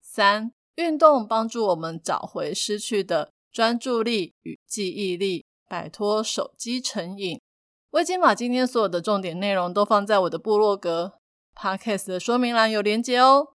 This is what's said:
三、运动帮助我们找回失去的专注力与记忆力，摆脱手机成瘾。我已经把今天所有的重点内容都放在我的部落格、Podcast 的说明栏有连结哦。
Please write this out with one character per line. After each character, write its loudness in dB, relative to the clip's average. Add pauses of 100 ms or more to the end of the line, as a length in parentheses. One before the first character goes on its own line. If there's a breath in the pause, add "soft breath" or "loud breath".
三、 0 (240)
运 0
动 6
帮 0
助 -2
我 4
们 -8
找 -4
回 -6
失 -4
去 -2
的 -2 (220)
专 0
注 -2
力 -2
与 -12
记 -6
忆 -4
力， -4 (240)
摆 -10
脱 -2
手 -6
机 -6
成 -8
瘾。 -6 (500)
我 0
已 2
经 -4
把 4
今 -4
天 0
所 0
有 2
的 -2
重 0
点 -8
内 -2
容 -2
都 4
放 2
在 4
我 0
的 -6
部 0
落 4
格、 -4 (360)
Podcast -4
的 -4
说 0
明 0
栏 4
有 0
连 0
结 0
哦。 6 (100)